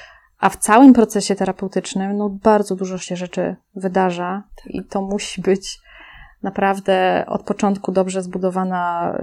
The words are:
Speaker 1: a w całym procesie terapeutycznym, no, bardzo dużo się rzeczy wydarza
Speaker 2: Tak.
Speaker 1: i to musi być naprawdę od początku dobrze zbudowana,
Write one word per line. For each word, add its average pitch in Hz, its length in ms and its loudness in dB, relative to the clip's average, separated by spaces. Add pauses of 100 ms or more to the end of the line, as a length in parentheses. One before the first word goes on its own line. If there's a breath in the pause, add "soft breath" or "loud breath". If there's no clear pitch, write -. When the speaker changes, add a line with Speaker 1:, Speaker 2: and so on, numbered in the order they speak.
(400 loud breath)
Speaker 1:
a 196 80 4
w - 80 -12
całym 247 360 8
procesie 214 420 2
terapeutycznym, 190 840 -4
no, 208 140 -2
bardzo 202 460 2
dużo 185 220 -8
się 180 180 -10
rzeczy 180 400 -6 (180)
wydarza 185 680 -2 (140)
Speaker 2:
Tak. - 180 -20
Speaker 1:
i - 100 -8
to 196 180 -6
musi 196 400 -6
być 190 360 -2 (640 soft breath)
naprawdę 196 840 0
od - 140 -4
początku 196 500 -2
dobrze 185 300 -2
zbudowana, 180 880 -4 (100)